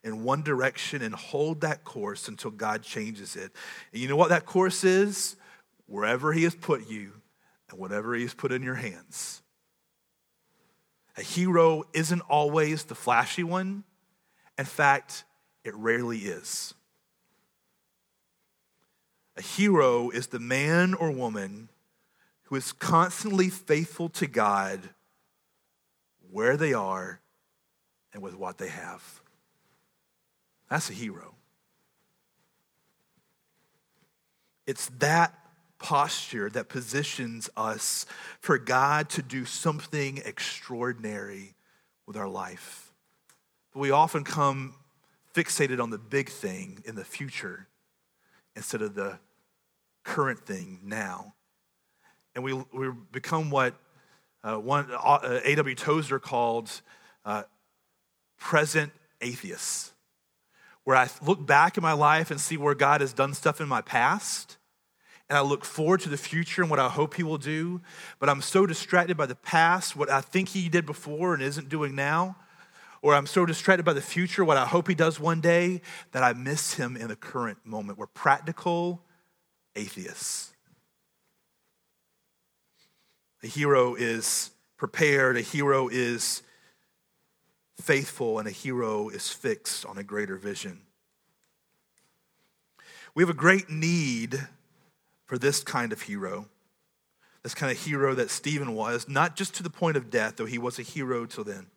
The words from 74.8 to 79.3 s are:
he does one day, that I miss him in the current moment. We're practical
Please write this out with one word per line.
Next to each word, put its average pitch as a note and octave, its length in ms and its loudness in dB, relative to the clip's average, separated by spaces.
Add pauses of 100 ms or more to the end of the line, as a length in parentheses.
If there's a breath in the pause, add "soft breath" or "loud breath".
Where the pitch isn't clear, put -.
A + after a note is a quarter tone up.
he F3+ 60 2
does D#3 260 2
one E3 200 2
day, F3 420 4 (300 loud breath)
that C3 100 0
I B2 100 6
miss C3 420 -4
him B2+ 220 -4
in A#2 120 -8
the G#2+ 80 -8
current A#2 480 -6
moment. G#2 340 -8
We're G#2 80 -10
practical E3+ 960 0 (760)